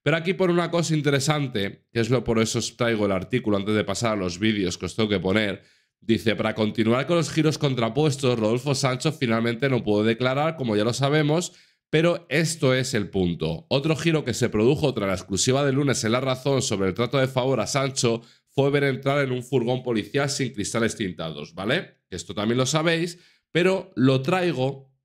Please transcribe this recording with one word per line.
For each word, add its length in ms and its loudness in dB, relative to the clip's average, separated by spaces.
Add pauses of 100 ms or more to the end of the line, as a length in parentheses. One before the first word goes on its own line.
Pero 160 0
aquí 160 -2
por 160 2
una 220 2
cosa 240 0
interesante, 960 0
que 80 0
es 80 0
lo, 160 2
por 140 2
eso 220 0
os 160 -8
traigo 280 0
el 80 2
artículo 460 0
antes 160 0
de 100 2
pasar 280 -2
a 40 0
los 220 -4
vídeos 400 0
que 80 -6
os 80 -8
tengo 140 0
que 100 2
poner, 460 0 (360)
dice, 360 2
"Para 180 -2
continuar 520 0
con 100 0
los 140 0
giros 280 0
contrapuestos, 800 0
Rodolfo 360 0
Sancho 380 -2
finalmente 560 0
no 140 0
pudo 220 2
declarar, 520 0
como 200 -2
ya 80 2
lo 100 0
sabemos, 580 0 (380)
pero 400 2
esto 420 0
es 220 -2
el 160 -2
punto. 580 -2
Otro 280 0
giro 280 0
que 100 -4
se 140 0
produjo 460 2
tras 140 -2
la 60 2
exclusiva 520 0
del 80 0
lunes 300 0
en 80 2
La 80 2
Razón 420 0
sobre 260 0
el 60 -2
trato 240 0
de 100 2
favor 320 0
a 60 -2
Sancho 560 -2 (240)
fue 240 2
ver 140 2
entrar 380 0
en 100 -2
un 100 -4
furgón 400 0
policial 480 -2
sin 240 -4
cristales 420 -2
tintados", 580 -8
¿vale? 420 -4 (120)
Esto 260 -12
también 220 0
lo 100 2
sabéis, 520 0 (320)
pero 460 0
lo 260 4
traigo 680 -2 (140)